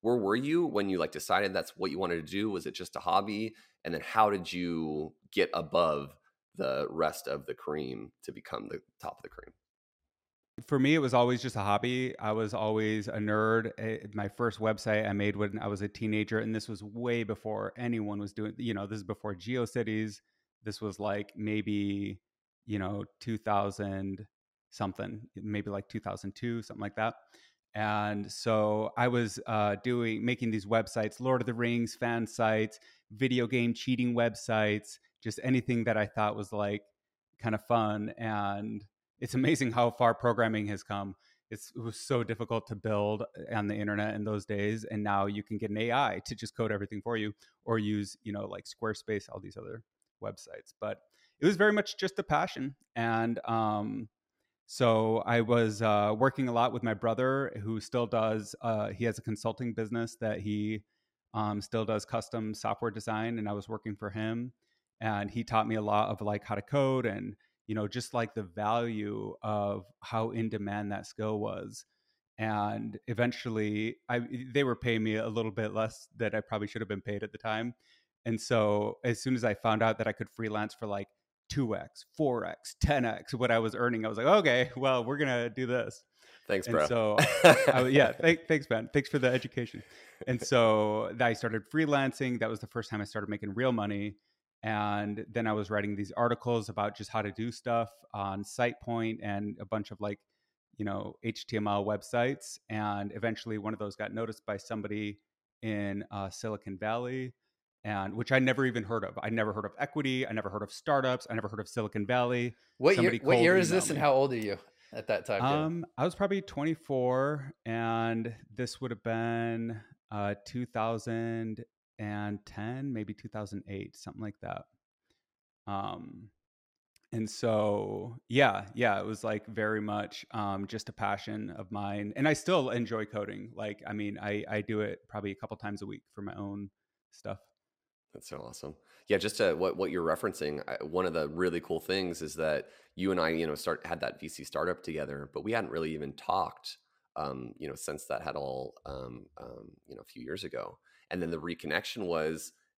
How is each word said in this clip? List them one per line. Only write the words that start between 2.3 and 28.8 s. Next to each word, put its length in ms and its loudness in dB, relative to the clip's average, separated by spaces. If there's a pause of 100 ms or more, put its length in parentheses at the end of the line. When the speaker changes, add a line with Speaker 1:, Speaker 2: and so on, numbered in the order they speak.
Speaker 1:
do? 120 0
Was 160 -4
it 80 -6
just 220 -10
a 40 -6
hobby? 540 0 (300)
And 100 -2
then 80 -4
how 280 6
did 220 -2
you 600 -2 (180)
get 220 4
above 640 2 (380)
the 360 0
rest 380 0
of 180 -4
the 80 -6
cream 560 -6 (140)
to 80 -10
become 360 -8
the 120 -10 (200)
top 180 -10
of 40 -20
the 60 -16
cream? 240 -20 (1120)
Speaker 2:
For 140 2
me, 160 6
it 20 4
was 160 2
always 260 6
just 140 -6
a 60 -2
hobby. 580 2
I 140 0
was 200 0
always 540 2
a 120 -4
nerd. 600 2
Eh, 200 -4 (140)
my 140 -4
first 320 -2
website 500 2
I 40 0
made 240 2
when 240 -2
I 80 -2
was 140 -2
a 60 -2
teenager, 520 0
and 120 -2
this 160 -4
was 140 -10
way 400 -2
before 540 -4
anyone 420 -2
was 140 -6
doing, 240 -6
you 180 -2
know, 140 -4
this 80 -6
is 80 -10
before 320 -6
GeoCities. 840 -2 (440)
This 160 -8
was, 180 -4
like, 380 -2
maybe, 840 -2 (480)
you 140 -2
know, 240 -4 (160)
two 180 -4
thousand 880 -2 (440)
something, 500 -6 (160)
maybe, 340 -4
like, 180 -6
two 120 -6
thousand 340 -8
two, 280 -6
something 200 -12
like 140 -8
that. 180 0 (600)
And 540 -2
so 680 2